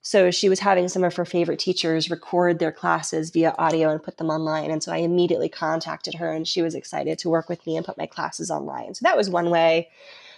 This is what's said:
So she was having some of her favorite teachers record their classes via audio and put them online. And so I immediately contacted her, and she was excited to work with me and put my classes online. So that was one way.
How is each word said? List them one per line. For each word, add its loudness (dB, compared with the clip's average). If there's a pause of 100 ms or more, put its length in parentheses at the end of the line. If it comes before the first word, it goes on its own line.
So 4
she 2
was 4
having 2
some 0
of 0
her -2
favorite 0
teachers 0
record 2
their 0
classes -2
via 4
audio 2
and -2
put -14
them -2
online. -2
And -2
so -8
I -2
immediately 2
contacted -4
her, -4
and -4
she 0
was -2
excited -6
to -4
work 0
with -8
me -4
and -4
put -10
my -6
classes -8
online. -8
So -12
that 4
was 2
one 0
way. 4 (500)